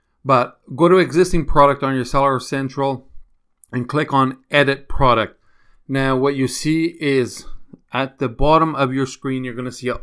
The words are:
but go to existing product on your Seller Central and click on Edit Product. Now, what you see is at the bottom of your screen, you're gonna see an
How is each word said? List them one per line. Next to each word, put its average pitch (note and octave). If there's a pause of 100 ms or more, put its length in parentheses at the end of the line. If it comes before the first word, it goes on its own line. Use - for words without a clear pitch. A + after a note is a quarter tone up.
(240)
but B2+ (160)
go E3
to F3+
existing E3
product C#3+
on C3+
your B2+
Seller C#3
Central C3+ (640)
and B2
click D3
on C3
Edit C#3
Product. A#2 (480)
Now, C3+
what C#3
you C3
see E3
is C3+ (440)
at C3+
the C3
bottom D3+
of C3
your C3+
screen, C3
you're B2
gonna B2
see B2
an A#2